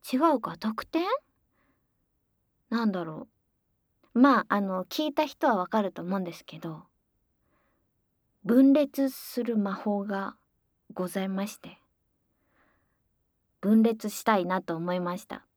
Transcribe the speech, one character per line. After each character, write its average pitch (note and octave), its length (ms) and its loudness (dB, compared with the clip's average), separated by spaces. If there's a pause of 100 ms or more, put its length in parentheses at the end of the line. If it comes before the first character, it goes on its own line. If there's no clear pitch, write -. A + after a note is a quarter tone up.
(100)
違 B3+ 60 -2 (180)
う A3+ 60 -2
か、 E3+ 160 -8
特 A3 300 -4
典？ E4+ 200 -2 (1600)
な A3+ 160 0
ん G3+ 60 2
だ F3 120 -4
ろ D#3 240 -12 (880)
う。 A3+ 40 2
ま B3+ 220 8
あ、 - 80 -6
あ G3+ 120 2
の、 F#3 260 -4
聞 D4+ 240 -2
い - 20 -14
た D4+ 140 2
人 - 200 -4
は A#3 100 4
わ F3+ 100 -2
か A3 160 0
る F#3+ 100 -4
と - 80 -12
思 F3+ 160 -4
う F#3+ 40 -2
ん F#3 40 -4
で E3+ 80 -8
す - 140 -18
け D#3+ 120 -18
ど、 D#3+ 240 -12 (1600)
分 C4 300 6
裂 C#4 380 2
す - 340 -8
る A3+ 140 0
魔 G3 160 0
法 G3+ 280 -2
が G3 320 -6 (600)
ご F3+ 140 -4
ざ F#3+ 140 -4
い G3 60 -4
ま F#3+ 180 -4
し - 140 -14
て、 - 180 -20 (1800)
分 A3 220 4
裂 A3 260 0
し - 160 -10
た G#3+ 140 4
い F3 80 -2
な F#3 160 -2
と E3 140 -6
思 F3 180 -4
い F3+ 60 -2
ま F3+ 180 -6
し - 80 -16
た。 - 180 -14 (120)